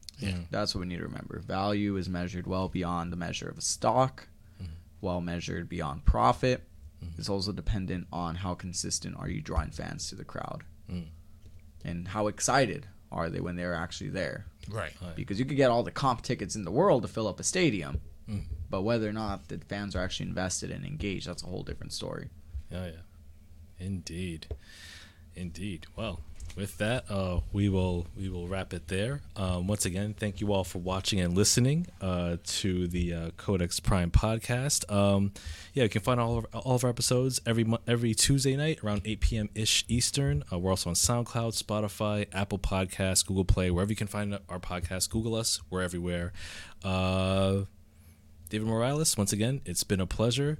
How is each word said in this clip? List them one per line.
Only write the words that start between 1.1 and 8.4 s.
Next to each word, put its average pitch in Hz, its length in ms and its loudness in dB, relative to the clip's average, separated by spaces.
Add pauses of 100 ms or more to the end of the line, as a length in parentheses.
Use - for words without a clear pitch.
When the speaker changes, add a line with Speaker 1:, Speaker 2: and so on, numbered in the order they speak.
Speaker 3:
Value 101 580 0
is 90 100 -2
measured 90 400 -4
well 92 220 0
beyond 87 420 0
the 87 60 -4
measure 85 320 -6
of - 80 -10
a - 40 -12
stock, - 680 2 (340)
Speaker 2:
Mm. 90 40 -8 (340)
Speaker 3:
well 90 180 0
measured 85 480 -4
beyond 80 380 -6
profit. 123 580 4 (400)
Speaker 2:
Mm. 85 160 -10
Speaker 3:
It's - 80 -6
also 98 240 0
dependent 92 640 -2
on 85 220 -4
how 90 200 -4